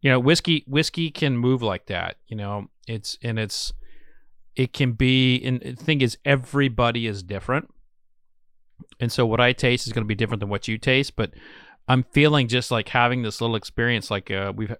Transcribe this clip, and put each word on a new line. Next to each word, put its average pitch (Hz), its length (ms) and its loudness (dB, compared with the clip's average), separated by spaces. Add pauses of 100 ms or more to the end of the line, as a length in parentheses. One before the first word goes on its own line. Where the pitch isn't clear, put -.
You 139 100 2
know, 127 100 4
whiskey, 156 480 2
whiskey 156 420 -2
can 139 260 0
move 123 260 2
like 98 240 -2
that. 87 300 -6 (100)
You 110 100 -12
know, 101 300 -8 (200)
it's, 113 360 -10
and 113 160 -4
it's, - 340 -6 (800)
it 131 180 0
can 127 200 0
be, 127 520 4
and 127 160 -2
the - 140 -10
thing 147 280 0
is, 120 220 0
everybody 127 840 0
is 101 160 -6
different. 101 460 -6 (1300)
And 120 100 -2
so 120 160 2
what 113 140 0
I 123 120 4
taste 123 340 0
is 117 60 -8
gonna 113 140 -2
be 107 80 -2
different 107 260 -2
than 104 100 -6
what 101 180 -4
you 110 100 -4
taste, 135 380 0
but 107 160 -4 (560)
I'm 127 240 4
feeling 143 360 4
just 123 220 -2
like 113 180 -2
having 123 340 2
this 107 180 -6
little 117 160 0
experience, 117 540 -2
like, 101 200 -4
uh, 98 240 -4
we've, 107 260 -6